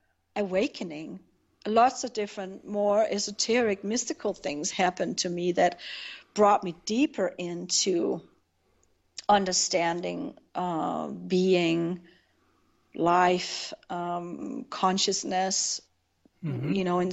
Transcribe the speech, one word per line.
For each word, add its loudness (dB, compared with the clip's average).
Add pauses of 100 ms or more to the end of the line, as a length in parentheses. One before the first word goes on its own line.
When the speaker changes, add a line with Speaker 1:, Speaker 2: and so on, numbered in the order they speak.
(340)
Speaker 1:
awakening. -4 (460)
Lots 4
of -6
different, -8
more 2
esoteric, 0
mystical -4
things -6
happened 0
to -2
me 0
that 4 (560)
brought 6
me -4 (120)
deeper 0
into 0 (1080)
understanding, 0 (220)
uh, -2
being, 2 (960)
life, 2 (180)
um, -8
consciousness. 0 (640)
Speaker 2:
Mm-hmm. -2
Speaker 1:
You 0
know, 0
in, 0